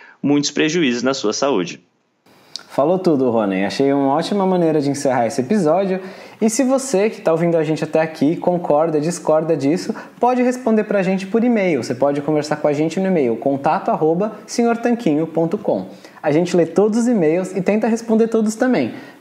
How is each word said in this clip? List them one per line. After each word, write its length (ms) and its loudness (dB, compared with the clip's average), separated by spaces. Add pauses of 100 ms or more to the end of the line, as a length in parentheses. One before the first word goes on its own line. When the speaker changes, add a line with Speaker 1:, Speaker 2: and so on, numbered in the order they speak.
(220)
Speaker 1:
muitos 300 0
prejuízos 500 0
na 100 0
sua 200 -2
saúde. 480 -2 (880)
Speaker 2:
Falou 300 0
tudo, 320 2
Rony. 340 0
Achei 280 0
uma 220 2
ótima 300 -2
maneira 360 2
de 100 -2
encerrar 360 0
esse 140 -2
episódio. 600 0 (400)
E 100 2
se 140 0
você 440 0
que 120 -6
tá 100 0
ouvindo 260 2
a 60 2
gente 220 -2
até 160 0
aqui 340 0
concorda, 640 0
discorda 560 0
disso, 380 -2 (240)
pode 240 2
responder 400 0
pra 180 0
gente 240 0
por 200 0
e-mail. 400 2
Você 100 -4
pode 260 0
conversar 360 -2
com 100 -4
a 60 4
gente 260 -2
no 80 0
e-mail 300 2
contato 560 0
arroba 520 0
senhortanquinho 800 0
ponto 320 -2
com. 300 -4 (340)
A 120 0
gente 240 2
lê 100 4
todos 320 2
os 80 0
e-mails 480 0
e 80 -2
tenta 240 0
responder 400 0
todos 300 -2
também, 360 0 (280)